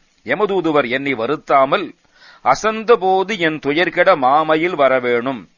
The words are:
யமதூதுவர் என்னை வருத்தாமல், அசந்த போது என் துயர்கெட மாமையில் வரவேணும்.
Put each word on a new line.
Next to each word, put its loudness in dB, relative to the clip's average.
யமதூதுவர் 0
என்னை -4
வருத்தாமல், -2
அசந்த 2
போது -2
என் -2
துயர்கெட 2
மாமையில் 0
வரவேணும். 0